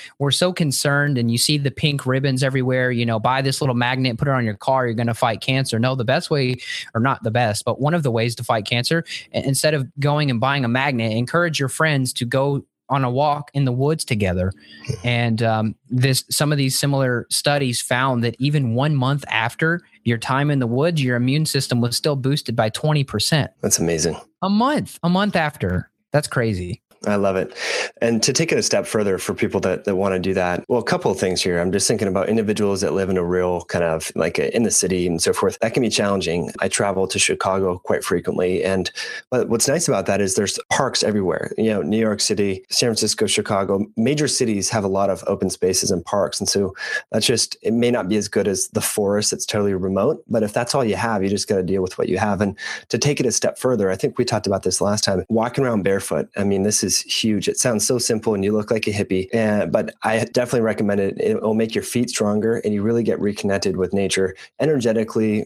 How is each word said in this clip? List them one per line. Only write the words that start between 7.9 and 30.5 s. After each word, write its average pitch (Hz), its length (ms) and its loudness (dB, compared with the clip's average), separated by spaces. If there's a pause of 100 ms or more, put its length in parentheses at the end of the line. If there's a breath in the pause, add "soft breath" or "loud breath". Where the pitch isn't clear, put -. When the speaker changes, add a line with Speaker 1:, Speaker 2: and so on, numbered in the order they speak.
Speaker 1:
of 175 100 0
the 135 80 0
ways 117 240 0
to - 80 -8
fight 113 220 -2
cancer, 143 380 0 (300 loud breath)
i-, - 60 -2
instead 147 340 2
of 135 140 0 (120)
going 147 300 2
and 120 100 0
buying 135 240 0
a 120 60 0
magnet, 120 440 0
encourage 147 460 0
your 135 100 -2
friends 139 440 0
to - 120 -6
go 135 400 0 (240)
on 135 160 0
a 123 40 0
walk 147 440 -2
in 143 100 0
the 131 80 2
woods 143 320 0
together. 92 480 0 (500 loud breath)
And, 120 400 0
um, 110 340 0 (140)
this, 127 400 2
some 151 220 0
of 147 60 0
these 135 200 0
similar 135 520 0
studies 143 520 0
found 127 440 0
that 117 120 -2
even 139 380 0
one 147 220 2
month 135 320 0
after 120 520 0 (220 soft breath)
your 117 140 2
time 139 340 0
in 139 80 2
the 123 80 0
woods, 147 340 2
your 127 140 2
immune 131 300 2
system 135 340 0
was 120 160 0
still 147 220 0
boosted 135 360 -2
by 113 140 2
twenty 151 380 0
percent. 135 440 0 (120)
Speaker 2:
That's - 180 0
amazing. 82 380 0 (240)
Speaker 1:
A 185 80 0
month, 233 540 0
a 165 60 2
month 190 280 2
after. 101 520 -2 (220)
That's 147 160 2
crazy. 95 540 -2 (260)
Speaker 2:
I 104 80 2
love 98 200 2
it. - 220 -2 (420 loud breath)
And 117 220 2
to 139 100 2
take 165 200 0
it 143 80 2
a - 20 2
step 101 240 0
further 101 320 0
for 95 160 -4
people 101 280 0
that, 92 240 -2
that 101 100 0
wanna 95 240 0
do 92 160 -2
that, 90 320 0